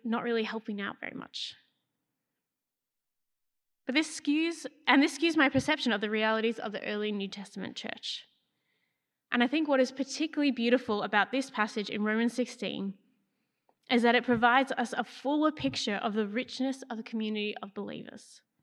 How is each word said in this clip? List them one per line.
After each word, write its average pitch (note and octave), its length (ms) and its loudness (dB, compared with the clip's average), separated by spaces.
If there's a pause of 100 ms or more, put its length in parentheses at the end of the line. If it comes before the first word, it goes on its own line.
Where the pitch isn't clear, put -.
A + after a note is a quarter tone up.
not A#3 200 -2
really A#3 200 0
helping G#3+ 380 -6
out - 180 -8
very - 160 -10
much. - 400 -10 (2250)
But B3+ 100 -2
this D#4 240 0
skews, D#4+ 460 0 (200)
and C4+ 160 8
this D#4 160 2
skews D#4+ 200 2
my C#4+ 100 6
perception C4+ 460 2
of G3+ 80 0
the G#3+ 80 0
realities A3 500 0
of G#3 140 -6
the - 120 -8
early G#3+ 280 -2
New G3 160 -4
Testament G3 480 -10
church. - 500 -10 (1080)
And A#3+ 80 4
I A#3 40 6
think D4+ 200 0
what C4+ 140 6
is B3+ 100 2
particularly D4 600 0
beautiful A#3 520 2
about G3+ 300 2
this C4 160 -2
passage G#3 400 -2
in G#3 160 -2
Romans A3 260 2
sixteen G3 640 -4 (1000)
is A#3+ 100 4
that A#3 140 6
it A#3+ 80 2
provides B3 540 4
us A#3 160 -2
a - 100 0
fuller D4+ 480 0
picture C4+ 460 -2
of - 160 -2
the G#3+ 120 0
richness B3+ 640 -4
of A#3+ 60 -8
the A3 80 -8
community G#3+ 580 -4
of G3+ 120 -14
believers, - 640 -12 (240)